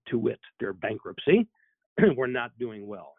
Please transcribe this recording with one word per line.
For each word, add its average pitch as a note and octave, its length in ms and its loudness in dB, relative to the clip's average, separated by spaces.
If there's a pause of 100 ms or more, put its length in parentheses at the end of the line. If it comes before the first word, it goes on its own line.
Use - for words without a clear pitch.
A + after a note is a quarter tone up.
to A#2+ 100 0
wit, A#2 220 -2 (180)
their G2+ 140 -6
bankruptcy, G#2+ 720 0 (340)
<clears throat> - 360 4
were B2+ 100 0
not B2 320 -4
doing G#2+ 300 -8
well, E2 300 -14